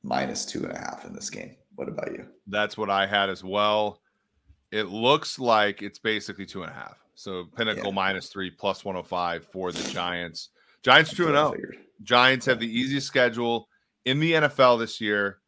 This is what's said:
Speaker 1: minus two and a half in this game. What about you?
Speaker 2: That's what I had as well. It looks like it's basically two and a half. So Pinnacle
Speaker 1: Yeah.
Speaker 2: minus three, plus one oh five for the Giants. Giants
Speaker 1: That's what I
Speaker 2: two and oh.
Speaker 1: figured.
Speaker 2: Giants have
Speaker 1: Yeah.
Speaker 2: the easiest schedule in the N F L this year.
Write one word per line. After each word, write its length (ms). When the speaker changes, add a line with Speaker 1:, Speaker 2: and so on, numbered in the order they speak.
Speaker 1:
minus 440
two 180
and 80
a 60
half 260
in 100
this 160
game. 280
What 140
about 240
you? 120
Speaker 2:
That's 300
what 120
I 160
had 240
as 140
well. 560
It 120
looks 560
like 420
it's 180
basically 460
two 160
and 100
a 20
half. 240
So 300
Pinnacle 300
Speaker 1:
Yeah. 40
Speaker 2:
minus 380
three, 200
plus 360
one 100
oh 80
five 420
for 280
the 160
Giants. 600
Giants 260
Speaker 1:
That's 120
what 80
I 20
Speaker 2:
two 60
and 100
oh. 60
Speaker 1:
figured. 240
Speaker 2:
Giants 420
have 160
Speaker 1:
Yeah. 60
Speaker 2:
the 120
easiest 280
schedule 600
in 140
the 160
N 80
F 160
L 180
this 240
year. 460